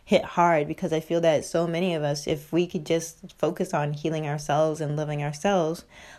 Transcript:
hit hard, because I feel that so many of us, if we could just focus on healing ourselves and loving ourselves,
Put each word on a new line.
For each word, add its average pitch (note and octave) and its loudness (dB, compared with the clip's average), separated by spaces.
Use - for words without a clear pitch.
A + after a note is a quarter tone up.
hit - 4
hard, E3+ 4
because D#3+ -6
I D#3+ 2
feel E3+ 0
that D#3+ 4
so E3+ 0
many E3+ 0
of D#3 -2
us, D3 -2
if D3 -4
we F3 2
could F3 -6
just E3 -4
focus D#3+ -2
on D3 0
healing D#3 -4
ourselves D3+ 0
and D3 -2
loving D3+ -4
ourselves, E3 0